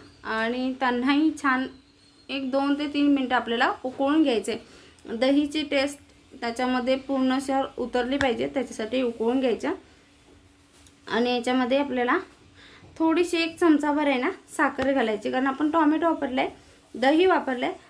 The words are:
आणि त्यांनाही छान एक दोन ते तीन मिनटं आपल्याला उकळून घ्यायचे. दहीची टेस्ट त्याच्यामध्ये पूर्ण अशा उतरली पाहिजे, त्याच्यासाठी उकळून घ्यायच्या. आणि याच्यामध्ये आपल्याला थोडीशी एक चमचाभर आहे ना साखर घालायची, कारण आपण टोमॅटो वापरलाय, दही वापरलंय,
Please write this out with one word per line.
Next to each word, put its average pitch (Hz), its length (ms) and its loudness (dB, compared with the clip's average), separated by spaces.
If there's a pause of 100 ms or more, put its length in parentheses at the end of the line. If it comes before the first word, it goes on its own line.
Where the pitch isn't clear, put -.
(240)
आणि 247 560 -2
त्यांनाही 269 500 2 (120)
छान 262 240 2 (600)
एक 269 220 -6
दोन 277 280 2
ते 294 80 -2
तीन 285 200 0
मिनटं 262 300 2
आपल्याला 233 360 0 (120)
उकळून 277 380 2
घ्यायचे. 233 360 0 (460)
दहीची 285 580 2
टेस्ट 285 360 -2 (420)
त्याच्यामध्ये 254 560 0
पूर्ण 262 360 0
अशा 269 300 0 (160)
उतरली 247 380 -2
पाहिजे, 262 320 0
त्याच्यासाठी 254 540 -4
उकळून 240 380 0
घ्यायच्या. 254 320 -2 (1400)
आणि 240 240 0
याच्यामध्ये 254 440 0
आपल्याला 254 400 0 (800)
थोडीशी 330 380 2
एक 330 220 -2
चमचाभर 294 480 2
आहे 269 140 2
ना 302 100 -2 (260)
साखर 277 360 0
घालायची, 226 380 0
कारण 254 160 0
आपण 294 240 0
टोमॅटो 311 360 4
वापरलाय, 285 420 -2 (460)
दही 294 320 4
वापरलंय, 277 460 0 (180)